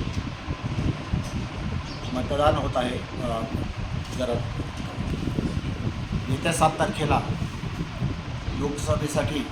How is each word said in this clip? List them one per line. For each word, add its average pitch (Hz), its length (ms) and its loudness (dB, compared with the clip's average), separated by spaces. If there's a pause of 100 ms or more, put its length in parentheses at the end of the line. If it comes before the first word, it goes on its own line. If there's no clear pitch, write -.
(2250)
मतदान 143 420 6
होत 131 200 0
आहे. 123 200 2 (280)
अ, 113 180 0 (760)
जरा - 160 0 (2000)
येत्या 160 240 2
सात 160 160 6 (100)
तारखेला 147 400 4 (1400)
लोकसभेसाठी 143 960 2